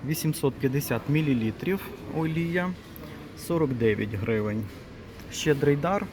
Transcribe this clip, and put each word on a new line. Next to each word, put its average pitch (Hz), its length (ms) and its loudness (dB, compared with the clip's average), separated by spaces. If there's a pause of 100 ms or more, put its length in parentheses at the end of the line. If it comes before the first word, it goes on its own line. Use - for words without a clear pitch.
Вісімсот 151 480 0
п'ятдесят 135 540 0
мілілітрів 143 720 2 (360)
олія. 165 540 0 (760)
Сорок 160 240 2
дев'ять 107 440 4
гривень. 107 500 0 (680)
Щедрий 143 440 4
дар. 185 360 0